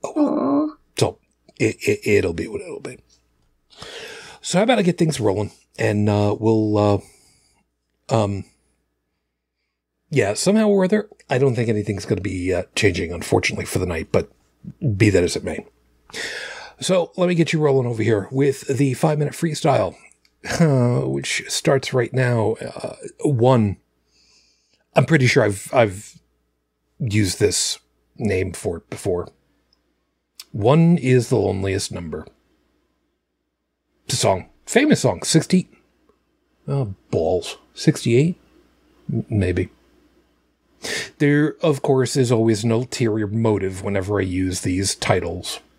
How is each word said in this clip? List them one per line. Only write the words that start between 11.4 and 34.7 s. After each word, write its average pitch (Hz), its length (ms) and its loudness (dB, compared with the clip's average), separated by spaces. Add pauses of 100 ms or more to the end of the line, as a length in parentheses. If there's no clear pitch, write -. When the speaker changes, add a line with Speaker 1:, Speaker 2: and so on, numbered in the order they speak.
Speaker 1:
think 113 140 -2
anything's 104 360 -2
gonna 98 160 -2
be, 92 320 -4
uh, 87 120 -2 (100)
changing, 90 380 0
unfortunately, - 520 -2
for - 140 -4
the 92 80 -2
night, 82 240 -6
but 90 180 0 (680)
be 104 140 4
that 92 120 4
as 87 140 0
it - 80 -8
may. - 200 -8 (1160)
So 175 360 0
let 180 120 2
me 180 80 0
get 165 160 2
you 165 80 0
rolling 135 260 2
over 113 160 -2
here 107 300 2
with 139 340 0
the 131 280 0
five-minute 151 400 0
freestyle, 143 600 0 (680)
uh, 131 480 2
which 135 400 -4
starts - 460 0
right 123 180 0
now. 120 420 2
Uh, - 420 -10 (280)
one, 120 520 4 (1200)
I'm 139 100 4
pretty 139 220 4
sure 120 160 4
I've, 101 280 -2
I've 107 460 0 (800)
used 104 400 0
this - 400 0 (400)
name 92 340 -2
for 85 260 -8
it - 120 -18
before. 87 380 -6 (1200)
One 156 480 4
is 127 300 2
the 123 80 2
loneliest 98 560 -2
number. 78 340 -12 (1800)
It's - 80 -6
a - 20 -4
song. 95 320 0 (180)
Famous 277 340 2